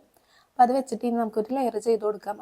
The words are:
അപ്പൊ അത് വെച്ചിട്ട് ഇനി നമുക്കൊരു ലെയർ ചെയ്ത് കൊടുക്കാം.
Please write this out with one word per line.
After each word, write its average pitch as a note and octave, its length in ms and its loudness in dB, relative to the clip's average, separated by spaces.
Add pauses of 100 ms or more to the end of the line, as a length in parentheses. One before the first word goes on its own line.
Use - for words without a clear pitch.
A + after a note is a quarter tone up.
(500)
അപ്പൊ - 140 4
അത് B3 140 4
വെച്ചിട്ട് B3 300 -4
ഇനി A#3 140 0
നമുക്കൊരു A3 360 -4
ലെയർ A#3 180 0 (100)
ചെയ്ത് A3 200 2
കൊടുക്കാം. G#3 360 -4